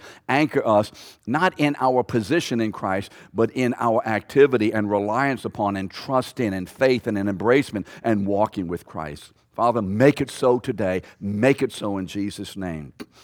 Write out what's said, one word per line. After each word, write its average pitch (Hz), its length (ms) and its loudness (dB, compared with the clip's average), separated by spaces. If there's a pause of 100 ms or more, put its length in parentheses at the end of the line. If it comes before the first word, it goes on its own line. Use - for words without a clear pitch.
(280)
anchor 143 380 0
us, 107 260 4 (360)
not 170 320 0
in 147 200 0
our 127 220 2
position 123 580 0
in 110 120 0
Christ, 98 400 -4 (240)
but 110 160 2
in 127 260 0
our 117 300 2
activity 113 680 2
and 107 160 0
reliance 110 560 -2
upon 101 300 -2
and 95 160 -6
trust - 480 -2
in 107 140 0
and 90 140 -6
faith 127 380 2
and 104 140 -2
an 98 80 -2
embracement 104 580 0 (160)
and 104 240 0
walking 101 420 -2
with 87 200 -8
Christ. 76 440 -12 (220)
Father, 117 300 0
make 120 380 4
it 135 100 -6
so 123 260 2
today. 95 460 -4 (160)
Make 104 420 0
it 131 100 0
so 101 280 -4
in 92 80 -6
Jesus' 101 500 -8
name. 80 360 -8 (300)